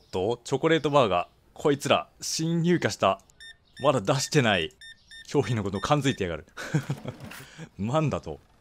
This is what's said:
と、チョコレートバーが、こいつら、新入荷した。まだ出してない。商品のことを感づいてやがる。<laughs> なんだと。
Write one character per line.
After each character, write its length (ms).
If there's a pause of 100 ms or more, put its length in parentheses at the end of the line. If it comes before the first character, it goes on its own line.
(120)
と、 320
チ 100
ョ 60
コ 100
レ 80
ー 40
ト 100
バ 140
ー 20
が、 200 (280)
こ 160
い 80
つ 100
ら、 180 (140)
新 400
入 220
荷 80
し 60
た。 220 (640)
ま 100
だ 80
出 200
し 100
て 140
な 160
い。 160 (500)
商 160
品 140
の 80
こ 80
と 80
を 20
感 200
づ 100
い 40
て 100
や 40
が 80
る。 80 (640)
<laughs> 720
な 200
ん 120
だ 100
と。 180 (220)